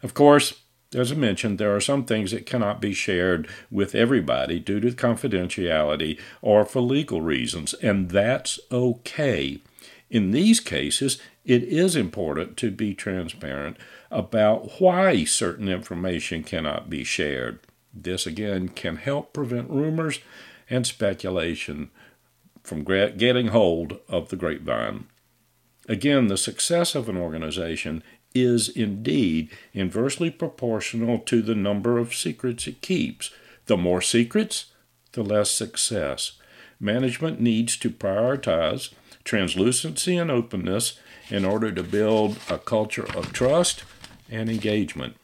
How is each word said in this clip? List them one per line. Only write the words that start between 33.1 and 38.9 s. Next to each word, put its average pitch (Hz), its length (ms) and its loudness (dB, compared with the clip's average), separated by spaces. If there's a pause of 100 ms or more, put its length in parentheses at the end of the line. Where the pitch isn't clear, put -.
The 107 140 2
more 90 240 2
secrets, 120 640 0 (460)
the 120 100 -6
less 104 280 2
success. - 840 -4 (460)
Management 123 600 -2
needs 117 380 2
to 123 100 -2
prioritize 107 1040 0 (320)